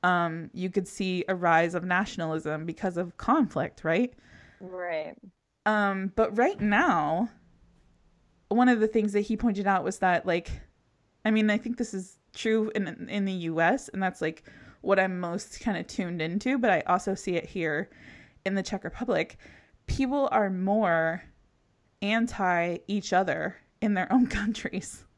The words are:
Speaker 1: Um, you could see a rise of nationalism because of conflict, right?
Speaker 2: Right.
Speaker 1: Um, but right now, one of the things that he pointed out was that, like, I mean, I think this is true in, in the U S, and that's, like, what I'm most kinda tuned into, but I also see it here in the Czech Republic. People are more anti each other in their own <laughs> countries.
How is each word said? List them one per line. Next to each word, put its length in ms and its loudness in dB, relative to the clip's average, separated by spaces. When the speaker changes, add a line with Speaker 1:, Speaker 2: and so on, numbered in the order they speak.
Speaker 1:
Um, 500 0
you 160 -4
could 200 -2
see 400 -2
a 80 0
rise 400 4
of 80 -4
nationalism 800 -2
because 300 -4
of 220 -6
conflict, 680 0
right? 280 0
Speaker 2:
Right. 540 -6
Speaker 1:
Um, 520 0
but 200 2
right 240 2
now, 720 2
one 200 4
of 120 6
the 80 4
things 240 2
that 100 2
he 140 -2
pointed 320 0
out 160 2
was 160 -4
that, 260 2
like, 240 -2
I 60 2
mean, 200 4
I 80 2
think 200 -6
this 160 -4
is 240 -10
true 400 2
in, 340 -4
in 160 -2
the 80 -2
U 280 -2
S, 280 2
and 140 -4
that's, 180 -2
like, 240 -4
what 200 4
I'm 180 0
most 400 -6
kinda 240 -2
tuned 400 -4
into, 340 -2
but 140 2
I 160 4
also 300 0
see 180 -4
it 100 -2
here 460 -4
in 80 -2
the 80 0
Czech 220 -6
Republic. 520 -4
People 420 0
are 180 2
more 760 0
anti 840 0
each 260 -2
other 440 0
in 120 2
their 180 -2
own 140 6
<laughs> 140 -2
countries. 640 -6